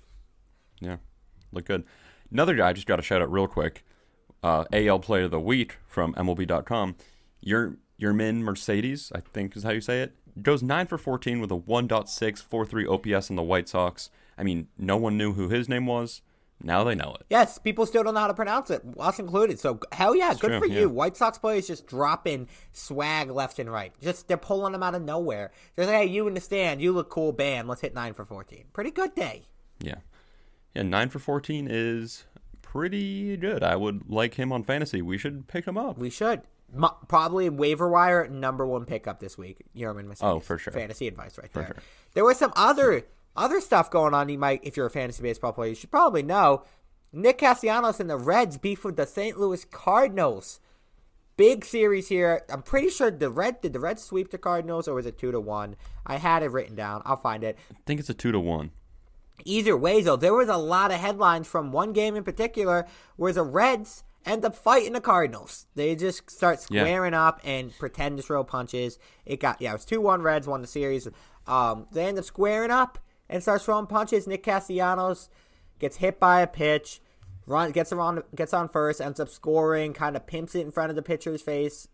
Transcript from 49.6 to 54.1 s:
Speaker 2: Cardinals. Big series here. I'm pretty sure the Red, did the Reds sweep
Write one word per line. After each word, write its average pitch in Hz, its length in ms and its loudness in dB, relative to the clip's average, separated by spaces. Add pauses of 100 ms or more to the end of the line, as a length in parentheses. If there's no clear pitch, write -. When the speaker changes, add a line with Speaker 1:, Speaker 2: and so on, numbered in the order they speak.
Speaker 2:
Cardinals. 185 960 0 (760)
Big 214 280 8
series 208 440 2
here. 175 420 4
I'm 135 120 -8
pretty 285 280 2
sure 247 200 2
the 143 200 -2
Red, 196 300 -2
did 156 120 -4
the 127 80 -6
Reds 180 220 -6
sweep 185 280 -4